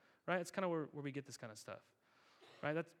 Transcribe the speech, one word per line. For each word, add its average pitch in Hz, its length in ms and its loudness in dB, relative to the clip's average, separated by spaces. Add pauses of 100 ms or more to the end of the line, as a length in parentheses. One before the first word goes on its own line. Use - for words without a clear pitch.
(260)
right? 180 140 6
It's 175 100 -2
kinda 190 180 2
where, 160 240 2
where 147 100 -6
we 143 80 -2
get 135 160 -4
this 120 100 -12
kinda 107 200 -10
stuff, - 240 -8 (800)
right? 147 120 2
That's, 165 160 0 (100)